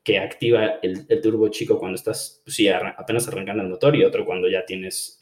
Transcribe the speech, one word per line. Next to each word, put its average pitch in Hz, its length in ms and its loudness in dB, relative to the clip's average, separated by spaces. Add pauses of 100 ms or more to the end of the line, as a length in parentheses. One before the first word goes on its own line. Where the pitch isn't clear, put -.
que 101 140 2
activa 107 640 2
el, 92 260 -4
el 110 140 2
turbo 110 260 4
chico 104 300 0
cuando 95 180 -6
estás, - 480 -8
pues - 120 -8
sí, 104 120 4
arran-, 92 300 0
apenas 113 280 -2
arrancando 98 360 -6
el 92 80 -4
motor 131 260 4
y - 80 6
otro 117 220 2
cuando 90 240 0
ya 92 160 -2
tienes, 92 560 -8